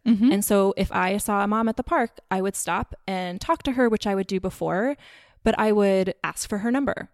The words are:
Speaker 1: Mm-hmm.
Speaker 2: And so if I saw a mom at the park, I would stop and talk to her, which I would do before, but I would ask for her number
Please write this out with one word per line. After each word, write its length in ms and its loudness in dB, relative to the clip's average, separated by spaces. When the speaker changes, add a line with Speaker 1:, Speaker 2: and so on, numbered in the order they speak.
Speaker 1:
Mm-hmm. 280 4
Speaker 2:
And 120 2
so 320 4
if 140 0
I 280 0
saw 260 0
a 20 0
mom 220 0
at 80 -2
the 80 -6
park, 340 -2
I 120 -2
would 160 -4
stop 380 -4
and 340 -6
talk 240 -2
to 80 -2
her, 180 2
which 160 -2
I 100 0
would 100 -2
do 140 -2
before, 560 -4
but 140 2
I 140 2
would 420 2
ask 240 -6
for 100 -4
her 120 -2
number 440 -2